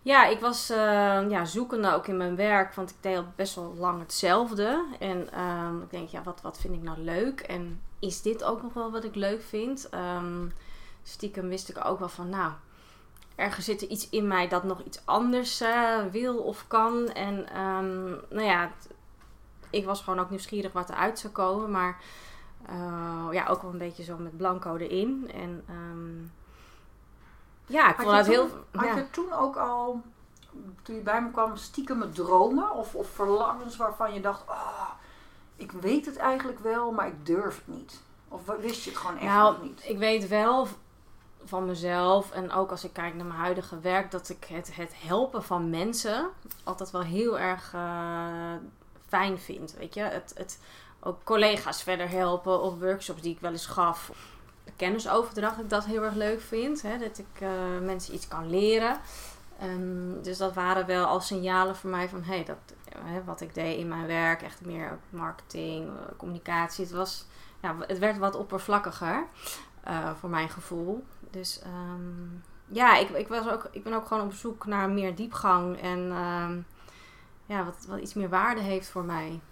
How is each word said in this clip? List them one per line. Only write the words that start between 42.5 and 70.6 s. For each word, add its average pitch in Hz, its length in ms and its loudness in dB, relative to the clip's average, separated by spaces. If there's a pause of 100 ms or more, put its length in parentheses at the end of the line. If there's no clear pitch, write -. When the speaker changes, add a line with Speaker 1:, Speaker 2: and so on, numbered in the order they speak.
Speaker 1:
ook 190 200 2
als 175 120 -6
ik 180 100 -10
kijk 170 220 -4
naar 175 100 -6
mijn 165 140 -6
huidige 180 400 0
werk, 185 320 2
dat 180 180 -6
ik - 140 -10
het, 170 320 -8
het 170 260 -8
helpen 208 420 2
van 170 260 0
mensen 220 580 0 (360)
altijd 185 280 -6
wel 180 120 -2
heel 202 360 2
erg, 185 340 -2
eh, 170 800 -4 (560)
fijn 190 320 2
vind, - 380 -10
weet - 160 -12
je. 208 80 -6
Het, - 360 -6
het - 220 -12 (400)
ook 180 240 -6
collega's 214 600 4
verder 180 260 0
helpen 180 520 2
of 175 180 -2
workshops 185 420 -2
die 165 120 -2
ik - 60 -10
wel 175 120 -4
eens 165 140 -6
gaf, - 460 0 (640)
kennisoverdracht, 220 800 0
dat 226 80 -8
ik 202 60 -8
dat 208 160 2
heel 214 180 0
erg 214 100 0
leuk 214 280 0
vind, 262 400 -2
hè, 214 160 -4
dat 220 200 -6
ik, - 240 -14
eh, 196 80 -2 (320)
mensen 185 320 -4
iets - 140 -8
kan 165 220 -6
leren. 208 480 4 (600)
Ehm, 185 640 -4
dus 185 160 -6
dat 190 160 0
waren 185 320 2
wel 180 200 4
al 180 160 4
signalen 185 540 2
voor 185 140 -8
mij 185 200 -2
van, 185 140 -8
hey, 180 200 -2
dat, - 140 -8 (480)
hè, 175 180 -6
wat 170 180 -8
ik 160 140 -10
deed 165 220 -2
in 170 100 -4
mijn 165 200 -4
werk, 165 340 2
echt 175 240 -14
meer 165 260 -8
ook 170 280 -12
marketing, 160 680 -6
eh, - 60 -10 (240)
communicatie. 170 680 -2
Het 175 80 -10
was, 185 320 -4 (360)
ja, 165 140 -4
w-, 165 120 -8
het 185 120 -2
werd 208 180 2
wat 196 180 2
oppervlakkiger, 202 880 -2 (580)
eh, 160 260 -4 (100)
voor 180 100 -8
mijn 160 200 0
gevoel. 180 560 -6 (240)